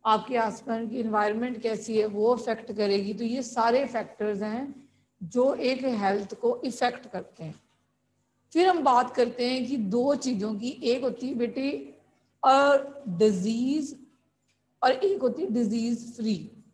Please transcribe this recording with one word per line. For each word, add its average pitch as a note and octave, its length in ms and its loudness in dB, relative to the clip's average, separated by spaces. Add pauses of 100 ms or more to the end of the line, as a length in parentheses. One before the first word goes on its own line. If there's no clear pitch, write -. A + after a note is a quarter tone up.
आपके A3 320 2
आसपास A3+ 520 -2
की B3 100 -6
environment A3 600 -2
कैसी A3 360 -2
है G#3+ 80 4
वो G#3+ 300 2
affect A3+ 360 -6
करेगी। G3+ 420 0
तो A3 100 -6
ये A#3+ 200 -2
सारे A#3+ 420 2
factors G#3+ 560 -6
हैं A#3+ 480 -8 (340)
जो B3 300 2
एक B3+ 320 -2
health G3+ 540 -2
को A#3+ 260 0
effect B3 420 -4
करते - 360 -12
हैं। - 200 -14 (920)
फिर F4 140 6
हम F4 160 4
बात B3 320 4
करते A#3+ 340 0
हैं C4 180 -2
कि C4+ 100 -2
दो A#3+ 380 2
चीज़ों A3 400 -2
की, A#3 140 -6
एक B3+ 340 -2
होती B3+ 240 -4
है C4+ 60 -4
बेटे C4 640 -4 (500)
अ C#4 300 8 (320)
disease A3 1000 0 (760)
और B3+ 80 6
एक G4 300 0
होती B3+ 200 0
है F#4 80 -4
disease A#3 680 -2
फ्री। G#3+ 480 -6 (100)